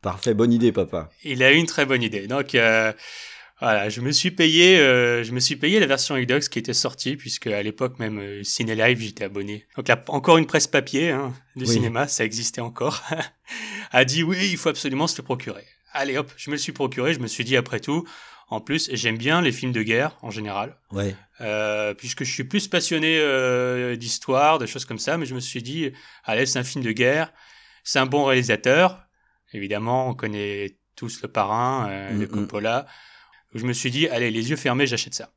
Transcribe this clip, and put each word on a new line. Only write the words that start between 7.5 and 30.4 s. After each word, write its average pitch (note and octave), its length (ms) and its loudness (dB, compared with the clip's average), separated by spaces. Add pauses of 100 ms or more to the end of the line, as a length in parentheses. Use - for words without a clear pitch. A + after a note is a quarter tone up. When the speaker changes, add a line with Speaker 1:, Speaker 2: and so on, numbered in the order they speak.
Speaker 2:
l'époque B2+ 360 -4
même, G#2+ 200 -6
euh, G2+ 240 -10
Ciné A2+ 320 -2
Live, A2+ 260 4
j'étais G#2 240 -8
abonné. G2+ 420 -8 (100)
Donc C3 120 -4
là, A#2 200 2
encore D#3+ 280 4
une D#3+ 100 4
presse D3+ 200 2
papier, C#3 440 0
hein, C3 220 -4 (240)
du B2+ 80 -8
Speaker 1:
Oui. A#2 80 2
Speaker 2:
cinéma, A#2 340 0
ça - 200 -4
existait A2+ 340 -6
encore, A#2+ 420 -4 (460)
<laughs> - 440 -12
a B2+ 120 8
dit D3 180 0
oui, F#3 280 0
il F3 80 -2
faut E3 100 -2
absolument D3+ 380 -2
se - 100 -4
le B2+ 80 -12
procurer. A2 400 -8 (300)
Allez C#3 240 -2
hop, - 180 -6
je - 140 -12
me D3 60 -2
le C#3+ 40 -6
suis - 120 -6
procuré, C3 420 -2
je C#3 40 -6
me A#2+ 80 -4
suis A2+ 180 -6
dit B2+ 120 2
après A#2+ 240 0
tout, E3 260 -4 (420)
en A2 120 -4
plus, D3 320 -4
j'aime A2+ 260 -2
bien D3+ 240 2
les C#3 80 2
films B2+ 220 -4
de A2 100 0
guerre, A#2 400 0
en A#2 80 -10
général. G#2 460 -8 (160)
Speaker 1:
Ouais. G2 240 -4 (240)
Speaker 2:
Euh, G#2+ 540 -2
puisque - 280 -10
je B2+ 100 -6
suis C3 120 -6
plus G#3 240 -2
passionné, D#3+ 500 2
euh, B2+ 760 2
d'histoire, C3+ 640 2
de A#2+ 80 -2
choses - 180 -10
comme - 160 -8
ça, D3 180 -2
mais D3+ 80 -4
je B2+ 80 -10
me B2 60 -6
suis B2+ 220 -8
dit, « C#3 280 -6 (340)
Allez, A#2+ 220 0
c'est B2+ 140 -2
un B2 40 -4
film B2+ 200 -6
de A2+ 80 -2
guerre, C3 400 2 (500)
c'est - 160 0
un C3 80 4
bon C#3+ 180 2
réalisateur. » C3 800 4 (500)
Évidemment, A2 560 -2
on B2+ 60 -4
connaît G2+ 640 -6 (160)